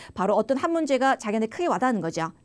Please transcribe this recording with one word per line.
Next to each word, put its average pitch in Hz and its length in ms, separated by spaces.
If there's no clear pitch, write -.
바로 196 200
어떤 220 220
한 330 160
문제가 269 440
자기한테 220 300
크게 349 200
와닿는 247 340
거죠. 160 320